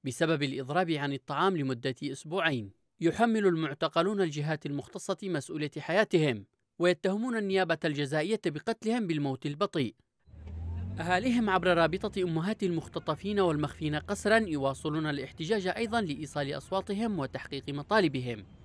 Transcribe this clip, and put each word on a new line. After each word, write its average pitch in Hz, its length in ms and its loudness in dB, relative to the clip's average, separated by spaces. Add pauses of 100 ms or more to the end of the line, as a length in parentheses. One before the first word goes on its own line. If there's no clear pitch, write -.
بسبب 156 380 0
الإضراب 147 480 -2
عن 143 220 0
الطعام 156 440 0
لمدة 131 460 -2
أسبوعين. 143 680 -4 (300)
يحمل 214 460 4
المعتقلون 165 720 2
الجهات 151 460 -2
المختصة 156 560 -6
مسؤولية 156 560 -4
حياتهم، 156 680 2 (320)
ويتهمون 196 580 2
النيابة 190 480 2
الجزائية 156 640 0
بقتلهم 220 600 -2
بالموت 147 400 -2
البطيء. 147 480 -2 (1040)
أهاليهم 214 500 2
عبر 180 260 6
رابطة 175 460 2
أمهات 175 400 0
المختطفين 180 760 -2
والمخفين 151 540 0
قسرا 202 440 2
يواصلون 151 680 0
الاحتجاج 160 600 -2
أيضا 220 340 -2
لإيصال 147 560 -4
أصواتهم 196 600 -4
وتحقيق - 500 -6
مطالبهم. 139 800 0 (180)